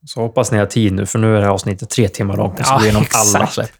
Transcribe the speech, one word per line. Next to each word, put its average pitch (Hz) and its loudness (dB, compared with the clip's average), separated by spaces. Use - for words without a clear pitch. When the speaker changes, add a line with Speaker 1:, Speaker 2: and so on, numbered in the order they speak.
Speaker 1:
Så - -8
hoppas 117 0
ni 113 2
har 104 2
tid 104 0
nu, 98 -2
för 110 -2
nu 110 4
är 107 4
det 101 2
här 101 2
avsnittet 95 -4
tre 113 0
timmar 98 -4
långt. 101 -4
Så - -4
Speaker 2:
Ja, 135 2
Speaker 1:
går 127 2
igenom 107 2
Speaker 2:
exakt. - 0
Speaker 1:
alla - 2
släpp. 113 -6